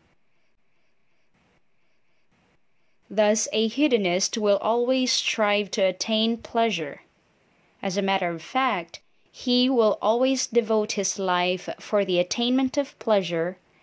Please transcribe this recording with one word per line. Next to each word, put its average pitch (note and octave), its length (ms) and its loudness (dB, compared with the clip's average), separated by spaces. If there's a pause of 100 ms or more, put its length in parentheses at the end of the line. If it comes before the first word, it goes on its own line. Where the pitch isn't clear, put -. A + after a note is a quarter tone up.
(3000)
Thus, G#3+ 440 2
a A3 160 0
hedonist G#3+ 680 0
will G3+ 200 2
always A#3+ 560 0
strive G#3 580 0
to G#3+ 100 -2
attain A3 540 0
pleasure. G#3+ 640 -2 (840)
As F#3+ 140 -4
a G3+ 60 0
matter F#3+ 260 0
of E3+ 140 -6
fact, A#3 580 -4 (320)
he B3 380 2
will A3+ 320 2
always B3 460 2
devote A3 460 0
his F#3+ 240 -4
life F3+ 520 0 (100)
for G3+ 240 0
the F#3 160 0
attainment B3 560 0
of C#4+ 240 -4
pleasure F3 580 0 (260)